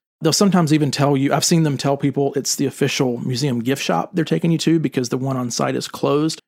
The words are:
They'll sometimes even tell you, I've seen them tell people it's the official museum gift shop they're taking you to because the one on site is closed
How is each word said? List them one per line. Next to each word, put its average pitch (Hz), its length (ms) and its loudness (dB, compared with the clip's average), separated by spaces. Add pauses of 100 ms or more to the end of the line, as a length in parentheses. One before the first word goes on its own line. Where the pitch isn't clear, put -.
(200)
They'll 156 120 2
sometimes 180 400 4
even 151 180 2
tell 139 260 2
you, 139 180 0
I've - 100 0
seen 165 200 4
them 143 120 0
tell 139 200 0
people 139 380 -2
it's - 220 -4
the 143 100 0
official 127 520 0
museum 127 420 -2
gift 131 220 -2
shop - 320 -2
they're 165 100 0
taking 165 260 0
you 160 80 2
to 165 200 2
because 131 320 -2
the 135 80 -2
one 131 180 -4
on 123 140 -4
site 131 260 -2
is 120 120 -6
closed 147 600 -2